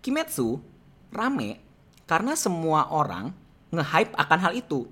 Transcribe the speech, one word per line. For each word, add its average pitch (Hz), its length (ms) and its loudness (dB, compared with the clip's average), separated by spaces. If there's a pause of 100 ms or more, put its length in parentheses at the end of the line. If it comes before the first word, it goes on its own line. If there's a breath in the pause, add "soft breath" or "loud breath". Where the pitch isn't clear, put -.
Kimetsu 247 600 -2 (480)
rame 220 480 -2 (480)
karena 220 320 0
semua 165 560 2
orang 147 400 -2 (400)
nge-hype 165 400 2
akan - 320 4
hal 175 80 2
itu. 151 380 -2